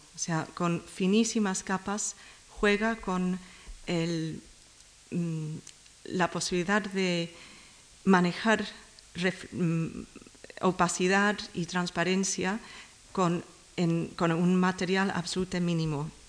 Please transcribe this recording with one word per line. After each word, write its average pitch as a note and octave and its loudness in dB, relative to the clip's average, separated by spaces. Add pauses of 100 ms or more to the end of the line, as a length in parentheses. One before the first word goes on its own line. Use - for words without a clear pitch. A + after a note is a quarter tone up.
(140)
o - -16
sea, D#3+ -2
con E3+ 0
finísimas G3+ 2
capas, G3+ -4 (320)
juega G#3+ 2
con F#3 -2 (480)
el, E3 -2 (720)
mm, D#3+ -4 (480)
la F3 0
posibilidad F3+ 0
de F3+ -2 (680)
manejar G3 4 (480)
ref-, F3 -4
mm, E3 0 (600)
opacidad F#3+ 2 (160)
y E3+ -2
transparencia F#3 0 (540)
con, F3 2 (320)
en, E3 2
con E3+ 2
un F3+ 4
material F#3 2
absolutamente F#3 -2
mínimo. D#3+ 0 (180)